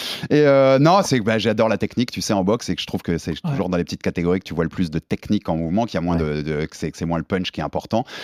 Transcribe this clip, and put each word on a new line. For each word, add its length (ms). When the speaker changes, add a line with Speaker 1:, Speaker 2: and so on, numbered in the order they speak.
Speaker 1:
Et, 100
euh, 380
non, 260
c'est 140
que, 60
bah, 140
j'adore 300
la 100
technique, 320
tu 120
sais, 100
en 120
boxe, 260
et 40
que 60
je 60
trouve 160
que 160
c'est 140
Speaker 2:
Ouais. 180
Speaker 1:
toujours 180
dans 80
les 80
petites 180
catégories 380
que 40
tu 100
vois 100
le 60
plus 200
de 80
technique 500
en 80
mouvement, 280
qu'il 100
y 40
a 20
moins 180
Speaker 2:
Ouais. 180
Speaker 1:
de, 60
de, 220
que 120
c'est, 140
que 80
c'est 60
moins 140
le 60
punch 260
qui 100
est 40
important. 400